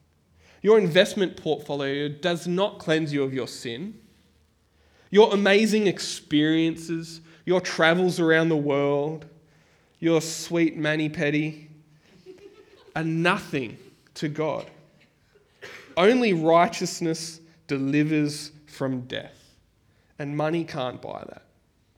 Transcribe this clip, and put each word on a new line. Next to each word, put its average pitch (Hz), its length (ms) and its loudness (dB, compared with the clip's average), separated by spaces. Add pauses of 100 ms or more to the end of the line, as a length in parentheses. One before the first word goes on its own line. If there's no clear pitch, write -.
(640)
Your 214 160 6
investment 185 580 2
portfolio 143 720 -4
does 175 380 -4
not 196 320 -2
cleanse 160 340 0
you 143 80 0
of 135 140 -2
your 117 120 -4
sin. 143 520 -10 (1120)
Your 208 240 6
amazing 208 540 4
experiences, 160 1300 -2 (240)
your 180 160 2
travels 170 580 2
around 160 300 4
the 160 80 2
world, 143 680 0 (720)
your 165 200 2
sweet 165 560 -2
mani-pedi 151 920 -2 (1300)
are 160 120 -4
nothing 165 720 -2 (380)
to 165 120 -6
God. 151 420 -6 (1300)
Only 220 380 4
righteousness 170 1080 2 (280)
delivers 147 840 0 (140)
from 135 360 -6
death, - 540 -14 (640)
and 143 160 -8
money 156 300 -2
can't 127 360 -8
buy 52 280 -12
that. - 160 -20 (520)